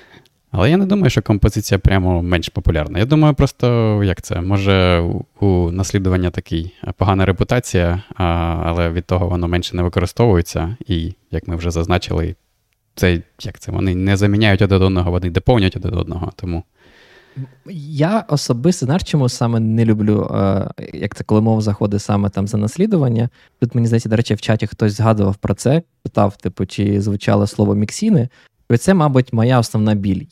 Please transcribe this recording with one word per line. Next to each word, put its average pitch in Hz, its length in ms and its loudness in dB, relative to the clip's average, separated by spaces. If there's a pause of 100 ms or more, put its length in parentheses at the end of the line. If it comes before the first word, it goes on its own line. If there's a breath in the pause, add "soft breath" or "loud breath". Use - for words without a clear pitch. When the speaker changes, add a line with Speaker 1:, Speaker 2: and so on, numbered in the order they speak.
(520 loud breath)
Speaker 1:
Але 101 200 2
я 175 60 4
не 196 80 2
думаю, 190 240 2
що - 120 0
композиція 104 580 0
прямо 90 440 2
менш 87 260 -2
популярна. - 500 -2
Я 107 60 2
думаю, 151 280 4
просто, 117 680 0
як 92 180 0
це, 85 200 -6
може, 95 580 2
у, 85 260 -4 (200)
у 90 260 2
наслідування 92 580 0
такий, 82 440 -6 (100)
е, - 140 -8
погана 95 280 2
репутація, 92 760 0 (120)
а, 95 80 -4 (420)
але 85 240 0
від 85 160 -4
того 90 220 0
воно 87 200 -2
менше 87 280 -2
не 87 80 0
використовується, 87 920 0 (100)
і, 82 260 -2 (180)
як 82 160 -6
ми 87 80 -6
вже 85 160 -4
зазначили, 85 640 -2 (600)
це, 87 260 2 (200)
як - 180 -12
це, - 120 -12
вони 92 240 0
не 95 220 0
заміняють 101 440 2
один 98 200 4
одного, 92 300 2
вони 90 180 -2
доповнюють 95 460 0
один 92 180 -6
одного, 85 420 -4
тому 85 280 -6 (1080 loud breath)
Speaker 2:
Я 156 500 -2 (100)
особисто, 139 560 -2
знаєш, 151 180 0
чому 135 260 0
саме 117 300 0
не 113 260 2
люблю, 107 500 2
е, 98 320 0 (260)
як - 220 -6
це, - 80 -8
коли 110 180 2
мова 110 200 2
заходить 104 400 -2
саме 101 280 0
там 95 180 -4
за 107 100 -4
наслідування? 127 720 0 (300 soft breath)
Тут, 123 160 -2
мені 117 120 2
здається, 117 220 0
до 110 60 0
речі, 113 180 0
в 101 80 -4
чаті 110 260 -2
хтось 107 260 -2
згадував 104 420 2
про - 180 -4
це, 143 280 0 (220)
питав, - 340 0
типу, - 280 -6
чи 101 360 -2
звучало 101 460 0
слово 101 280 0
міксіни. 123 540 0 (400 soft breath)
І 120 80 4
це, 185 160 2
мабуть, 143 400 2
моя 120 260 4
основна 110 360 0
біль. 98 360 -2